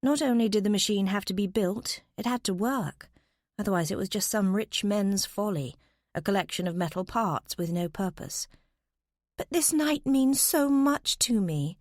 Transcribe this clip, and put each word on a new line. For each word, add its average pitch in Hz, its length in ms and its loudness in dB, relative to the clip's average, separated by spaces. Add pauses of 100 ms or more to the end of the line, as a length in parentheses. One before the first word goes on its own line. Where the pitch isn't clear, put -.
Not 294 200 2
only 240 260 4
did 208 160 2
the 208 60 2
machine 202 380 2
have 202 180 0
to - 80 -6
be 202 120 0
built, 196 560 -2 (140)
it 214 100 -6
had 240 180 -2
to 196 100 0
work. 208 560 -4 (480)
Otherwise 185 320 0
it - 80 -4
was 190 100 -4
just 196 220 -2
some 196 240 2
rich 214 300 -2
men's 202 420 0
folly, 190 500 -4 (380)
a - 80 -4
collection 180 440 -2
of 170 100 -2
metal 180 280 -2
parts 190 520 -2
with 170 160 -4
no 175 160 -2
purpose. - 580 -6 (880)
But - 140 -6
this - 220 0
night 302 340 0
means 269 340 4
so 285 280 2
much 277 520 2
to 233 200 2
me 160 400 -2